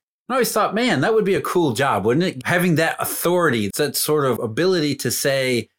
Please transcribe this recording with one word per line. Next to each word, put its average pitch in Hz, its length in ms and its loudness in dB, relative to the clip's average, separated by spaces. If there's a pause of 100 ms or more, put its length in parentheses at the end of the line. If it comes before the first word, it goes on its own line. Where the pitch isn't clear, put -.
(300)
I 240 60 -4
always 240 160 0
thought, 202 220 0
"Man, 202 280 0
that 190 100 0
would 208 140 2
be 196 80 2
a 156 80 -2
cool 160 320 0
job, 110 320 0
wouldn't 139 180 2
it?" 131 220 -6
Having 175 300 2
that 160 220 0
authority, 151 760 0
that 143 180 -2
sort 151 300 0
of 123 140 0
ability 151 560 0
to - 160 -4
say, 127 580 0 (100)